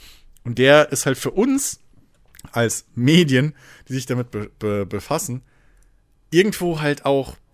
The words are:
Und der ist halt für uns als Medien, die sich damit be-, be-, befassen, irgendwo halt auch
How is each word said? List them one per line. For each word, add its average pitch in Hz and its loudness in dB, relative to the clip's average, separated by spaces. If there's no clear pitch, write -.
Und 117 -8
der 143 6
ist - -4
halt 135 -2
für - -6
uns 269 -2
als 117 -4
Medien, 143 2
die 131 -14
sich 131 -8
damit 123 -6
be-, 104 -10
be-, 104 -4
befassen, 120 -8
irgendwo 175 0
halt 147 -2
auch 139 -2